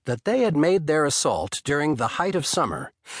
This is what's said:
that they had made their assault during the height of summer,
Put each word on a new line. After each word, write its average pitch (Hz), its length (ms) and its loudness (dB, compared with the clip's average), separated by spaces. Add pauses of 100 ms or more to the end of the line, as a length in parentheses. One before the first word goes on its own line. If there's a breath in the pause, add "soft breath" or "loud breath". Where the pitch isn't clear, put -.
that 123 180 -4
they 247 180 2
had 208 140 2
made 165 300 4
their 156 200 2
assault 101 580 -2
during 147 320 0
the 117 240 -2
height 185 160 0
of 165 100 -2
summer, - 460 -2 (280 loud breath)